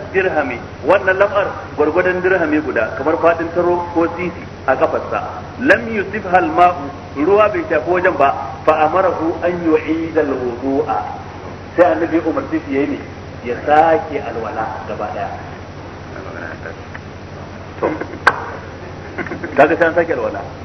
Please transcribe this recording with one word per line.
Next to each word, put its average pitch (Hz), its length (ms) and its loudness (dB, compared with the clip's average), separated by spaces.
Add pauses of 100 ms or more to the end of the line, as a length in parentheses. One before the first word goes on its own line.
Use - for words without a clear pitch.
(120)
dirhami, 160 480 0 (240)
wannan 185 320 4
lam'ar 196 320 2 (240)
gwargwadon 170 480 2
dirhami 170 400 2
guda, 113 360 0
kamar 156 200 0
fadin 165 360 2
taro 175 280 2 (160)
ko 165 160 4
sisi 180 320 -6 (220)
a 131 100 4
kafarsa, 113 640 -2 (200)
lam 220 280 4
yusifha 190 480 0
al-ma'u, 185 520 4 (280)
ruwa 214 320 6
bai 175 160 -2
shafi 156 260 0
wajen 180 260 4
ba, 139 360 2 (120)
fa 156 200 6
amarahu 160 560 2
an 175 120 2 (120)
yu'ida 156 560 2
al-wudu'a, 127 800 0 (760)
sai 165 160 6
annabi 320 240 0
ya - 80 2
umarci 160 400 -2
shi 139 100 -8
yayi 139 140 2
ne, 131 100 -4 (460)
ya 120 200 -4
sake 151 560 4
alwala 110 440 -4 (220)
gaba 107 260 -6
daya. 101 160 -6 (2500)
To, - 80 0 (1700)
kaga 156 200 6
sai 165 120 4
an 160 60 0
sake 165 180 2
alwala. 107 280 -2 (240)